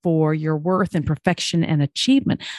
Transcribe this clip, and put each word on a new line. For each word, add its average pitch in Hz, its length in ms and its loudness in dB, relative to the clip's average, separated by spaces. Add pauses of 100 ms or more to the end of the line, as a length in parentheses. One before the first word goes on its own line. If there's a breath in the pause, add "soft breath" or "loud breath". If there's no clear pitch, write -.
for 156 300 2
your 156 240 -2
worth 180 360 -2
and 151 120 -2
perfection 165 580 0
and 156 180 0
achievement. - 600 0 (180 loud breath)